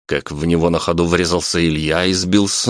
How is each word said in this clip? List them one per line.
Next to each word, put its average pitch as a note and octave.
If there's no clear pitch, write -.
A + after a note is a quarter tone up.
как C#2+
в D2+
него E2+
на E2
ходу E2+
врезался F2
Илья D#2
и F#2
сбил F#2
с -